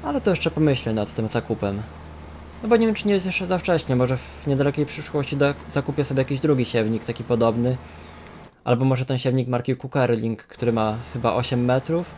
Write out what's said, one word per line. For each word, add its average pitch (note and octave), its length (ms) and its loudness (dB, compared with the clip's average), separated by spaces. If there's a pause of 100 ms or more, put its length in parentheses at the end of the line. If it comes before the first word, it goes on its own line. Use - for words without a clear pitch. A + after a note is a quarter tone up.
Ale C#4+ 180 0
to G#3+ 80 2
jeszcze E3 220 0
pomyślę C3+ 420 2
nad G#2 220 -2
tym A2 120 -2
zakupem. G#2 540 -2 (800)
No A3 60 -2
bo A#3 80 6
nie A3+ 80 6
wiem, A3 100 2
czy - 120 -4
nie G3+ 60 4
jest F#3 120 2
jeszcze F3+ 220 -4
za F3+ 100 2
wcześnie, D#3 380 2
może B2+ 220 2
w - 300 -10
niedalekiej C#3 380 2
przyszłości C#3+ 520 -4
da-, C#3 160 4 (200)
zakupię C#3+ 320 0
sobie C3+ 160 0
jakiś C3 180 0
drugi C3+ 260 4
siewnik, A2+ 400 0
taki A#2 180 -6
podobny. A#2 540 2 (840)
Albo B2 220 2
może C3 200 2
ten C3 120 0
siewnik B2+ 300 0
marki B2 280 0
Kukerling, A#2+ 680 0
który A#2 300 -2
ma A2 220 2 (180)
chyba A#2 200 0
osiem A#2+ 320 0
metrów. D3 400 0 (120)